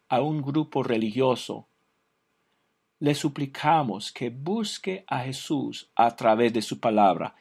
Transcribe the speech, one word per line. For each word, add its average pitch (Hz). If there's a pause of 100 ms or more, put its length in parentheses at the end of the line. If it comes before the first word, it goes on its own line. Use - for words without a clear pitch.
a 127
un 151
grupo 143
religioso. 117 (1300)
Le 147
suplicamos 143
que -
busque 190
a 131
Jesús 127
a 117
través 113
de 113
su -
palabra 101